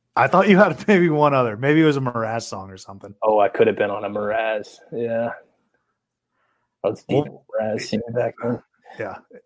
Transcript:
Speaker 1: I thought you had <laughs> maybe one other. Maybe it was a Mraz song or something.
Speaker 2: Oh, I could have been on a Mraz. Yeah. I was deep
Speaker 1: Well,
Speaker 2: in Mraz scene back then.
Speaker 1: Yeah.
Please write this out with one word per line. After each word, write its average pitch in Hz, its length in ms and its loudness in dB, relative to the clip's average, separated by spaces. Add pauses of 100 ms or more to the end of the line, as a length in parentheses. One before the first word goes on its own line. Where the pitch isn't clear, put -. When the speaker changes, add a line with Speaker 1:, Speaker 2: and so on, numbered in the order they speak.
(180)
Speaker 1:
I 123 100 4
thought 196 220 4
you 190 80 8
had 185 280 4
<laughs> - 20 0
maybe 180 220 4
one 147 240 2
other. 120 220 0
Maybe 143 260 2
it 160 40 4
was 147 100 4
a 139 60 -2
Mraz 117 420 -4
song 98 280 -12
or 95 60 -18
something. 98 440 -20
Speaker 2:
Oh, 107 180 4
I 101 80 6
could 110 200 2
have 104 100 2
been 104 140 -2
on 104 120 -8
a 101 60 -8
Mraz. 107 720 -4 (120)
Yeah. 117 400 -4 (1500)
I 101 60 -2
was - 140 -8
deep 143 220 -2
Speaker 1:
Well, - 200 -20 (140)
Speaker 2:
in 110 180 -4
Mraz - 40 -8
scene - 200 -6 (120)
back 117 280 -4
then. 120 200 -6 (380)
Speaker 1:
Yeah. 110 180 -10 (280)